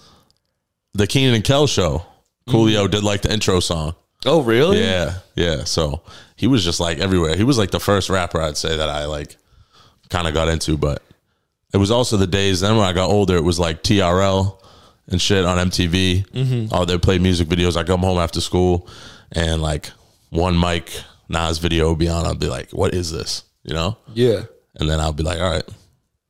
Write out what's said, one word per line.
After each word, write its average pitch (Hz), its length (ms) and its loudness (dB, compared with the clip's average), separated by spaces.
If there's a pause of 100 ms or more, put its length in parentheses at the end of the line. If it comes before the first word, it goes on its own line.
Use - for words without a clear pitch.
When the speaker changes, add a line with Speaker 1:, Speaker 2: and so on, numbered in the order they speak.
(920)
Speaker 1:
the 98 140 0
Keenan 135 280 2
and 107 80 0
Kel 143 220 4
show. 90 400 0 (440)
Coolio 110 380 4
Speaker 2:
Mm. 87 40 -6
Speaker 1:
did, 104 120 0
like, 101 180 0
the - 100 0
intro 101 300 2
song. 78 340 -2 (300)
Speaker 2:
Oh, 151 160 2
really? 127 400 2
Speaker 1:
Yeah, 90 340 -2 (200)
yeah. 85 280 -2
So 76 380 -2 (340)
he 92 100 -2
was 117 180 2
just, 85 160 -2
like, 85 200 -2
everywhere. 85 360 2
He 98 80 0
was, 131 140 2
like, 98 140 0
the 87 80 -2
first 101 300 0
rapper 87 320 -2
I'd 78 160 -2
say 80 180 -2
that 76 140 -2
I, 73 160 -4
like, 73 320 -8 (720)
kinda 85 220 -2
got 80 160 0
into, 78 300 -2
but 71 240 -2 (720)
it 98 40 2
was 98 140 2
also 120 260 0
the 95 100 2
days 98 340 0
then 107 160 2
when 104 80 4
I 90 80 0
got 87 160 0
older, 98 260 2
it 82 80 2
was, 85 160 0
like, 82 240 -2
T 101 180 2
R 90 200 2
L 98 400 0 (460)
and 90 140 -2
shit 95 240 2
on 90 140 2
M 90 100 0
T 90 180 0
V. 92 460 0
Speaker 2:
Mm-hmm. 123 400 -4
Speaker 1:
Oh, 90 120 0
they 90 120 0
played 90 240 2
music 87 260 2
videos. 87 280 0
I 85 80 -2
come 90 180 0
home 92 180 0
after 85 220 -2
school 90 460 0 (440)
and, 80 300 -2
like, 76 300 -4 (380)
one 87 260 0
Mike 85 360 0 (380)
Nas 82 280 -2
video 82 320 0
would 80 100 0
be 82 100 0
on. 82 160 -2
I'd 80 140 -4
be - 80 -2
like, - 240 -8
"What - 220 -2
is 90 180 -4
this?" - 320 -8 (200)
You - 100 -8
know? 82 240 -4 (160)
Speaker 2:
Yeah. 113 300 2 (320)
Speaker 1:
And 78 140 -2
then 78 100 0
I'll 78 140 -2
be 76 100 -4
like, 82 160 -4
"All 90 100 -2
right." 80 180 -4 (640)